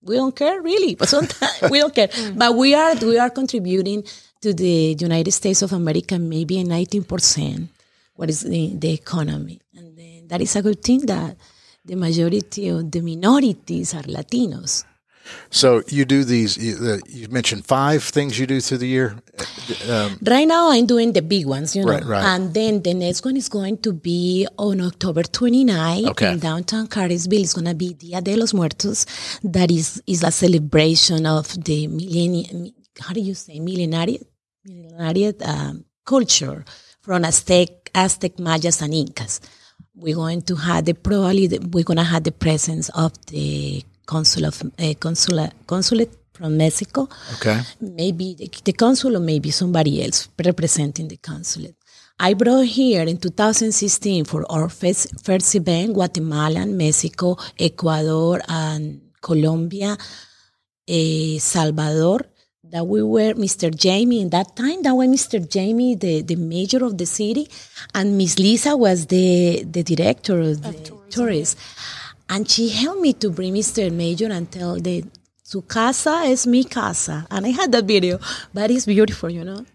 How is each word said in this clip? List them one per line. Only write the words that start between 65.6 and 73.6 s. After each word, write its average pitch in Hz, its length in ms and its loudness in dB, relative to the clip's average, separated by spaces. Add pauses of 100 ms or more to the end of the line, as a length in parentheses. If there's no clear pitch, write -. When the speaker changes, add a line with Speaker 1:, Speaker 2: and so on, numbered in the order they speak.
Speaker 1:
the, 170 280 0
the 165 140 -2
mayor 185 480 0
of 208 140 -2
the 175 80 -4
city, 220 420 -2 (460)
and 202 240 2
Miss 185 220 2
Lisa 233 360 4
was 185 300 4
the, 180 580 4
the 170 200 -4
director 175 560 0
of 156 220 -2
the - 60 -8
Speaker 2:
Of 165 60 -10 (100)
tourism. - 260 -20
Speaker 1:
tourist. 202 480 -2 (720)
And 202 160 -2
she 233 200 2
helped 269 320 -2
me 302 140 4
to 214 160 -4
bring 185 240 -4
Mister 202 360 0